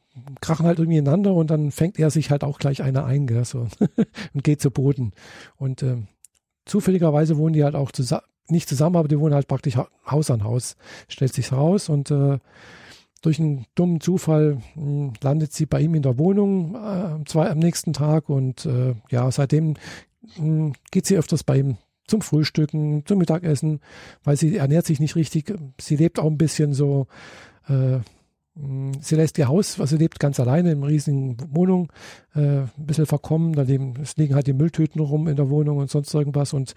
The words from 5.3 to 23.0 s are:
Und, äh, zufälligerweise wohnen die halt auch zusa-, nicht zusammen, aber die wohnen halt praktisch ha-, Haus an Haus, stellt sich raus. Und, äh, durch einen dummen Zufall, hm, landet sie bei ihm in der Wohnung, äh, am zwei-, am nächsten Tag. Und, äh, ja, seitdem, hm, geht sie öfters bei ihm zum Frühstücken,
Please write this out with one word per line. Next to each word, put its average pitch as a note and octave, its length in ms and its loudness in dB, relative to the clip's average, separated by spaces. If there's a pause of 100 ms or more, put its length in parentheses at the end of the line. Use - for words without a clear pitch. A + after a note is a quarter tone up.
Und, C3+ 260 -6
äh, B2+ 160 -2 (680)
zufälligerweise D#3+ 720 2
wohnen D#3+ 160 2
die D3+ 100 4
halt D3 120 0
auch C#3 160 -2
zusa-, - 320 -4 (240)
nicht E3 200 0
zusammen, D3+ 300 2
aber D#3+ 100 2
die D3 120 2
wohnen D3+ 160 2
halt C#3+ 120 0
praktisch C3 300 -2
ha-, - 100 -2 (220)
Haus D3 200 0
an A2+ 140 0
Haus, A#2 320 -4 (320)
stellt - 260 -2
sich - 180 -4
raus. D#3 380 2
Und, C#3+ 220 0
äh, C#3 280 2 (840)
durch D#3+ 180 0
einen D3 260 -2 (100)
dummen F3 260 2
Zufall, D3+ 600 2 (120)
hm, C#3+ 480 -4
landet D3 320 0
sie D#3+ 120 -2
bei C#3 160 0
ihm D#3+ 140 2
in D3+ 80 0
der B2+ 140 2
Wohnung, F#3+ 580 2
äh, - 20 -12
am F3+ 480 -6
zwei-, D#3+ 240 0
am D3 100 -2
nächsten E3 340 0
Tag. D3+ 360 0
Und, C3 360 -2
äh, B2+ 280 0 (160)
ja, B2 220 0
seitdem, D3 440 0 (600)
hm, D#3 380 0 (180)
geht F#3 140 0
sie G3 120 4
öfters D3+ 260 0
bei C3 160 2
ihm C#3 180 0 (300)
zum A3 140 2
Frühstücken, D3+ 840 0